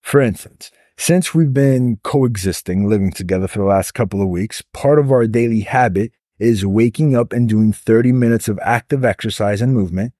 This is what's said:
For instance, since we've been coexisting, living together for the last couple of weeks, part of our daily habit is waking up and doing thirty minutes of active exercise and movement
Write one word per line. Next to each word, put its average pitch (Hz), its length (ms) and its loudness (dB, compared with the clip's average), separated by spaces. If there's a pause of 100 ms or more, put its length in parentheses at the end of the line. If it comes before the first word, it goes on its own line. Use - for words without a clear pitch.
For 143 180 2
instance, - 480 -6 (260)
since - 380 0
we've 165 180 2
been 127 520 2
coexisting, 101 840 -2
living 98 240 0
together 92 360 -4
for - 100 -8
the 98 80 -2
last 98 280 0
couple 101 280 -4
of 98 60 -2
weeks, 92 340 -6 (100)
part 147 280 2
of 139 120 0
our 120 140 4
daily 113 360 0
habit 113 500 0 (260)
is 107 260 2
waking 117 520 2
up 120 180 0
and 120 160 0
doing 107 240 2
thirty 120 380 2
minutes 120 360 0
of 101 140 -4
active 123 420 -2
exercise 104 600 -2
and 131 100 0
movement 98 460 -2